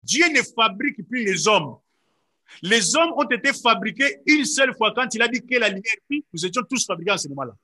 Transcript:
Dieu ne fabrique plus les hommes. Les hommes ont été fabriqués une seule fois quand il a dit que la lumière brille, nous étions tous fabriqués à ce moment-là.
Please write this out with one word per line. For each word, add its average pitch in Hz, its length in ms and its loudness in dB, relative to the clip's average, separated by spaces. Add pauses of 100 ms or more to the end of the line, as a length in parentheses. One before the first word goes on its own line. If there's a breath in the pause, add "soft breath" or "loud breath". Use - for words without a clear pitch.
Dieu 330 280 2
ne 269 120 2
fabrique 220 680 -2
plus 240 180 -4
les 185 220 0
hommes. 165 320 2 (800 loud breath)
Les 202 340 2
hommes 330 220 2
ont 277 100 0
été 262 240 0
fabriqués 226 720 0
une 302 200 4
seule 262 320 2
fois 214 180 2
quand 247 180 -2
il 226 80 -2
a 240 60 4
dit 240 180 -4
que 247 100 -2
la 226 120 2
lumière 202 280 -4 (120)
brille, 294 240 -4
nous 170 140 -6
étions 190 180 -2
tous 254 220 -4
fabriqués 175 260 -2
à 190 60 2
ce 139 120 -6
moment-là. 135 240 -8 (100)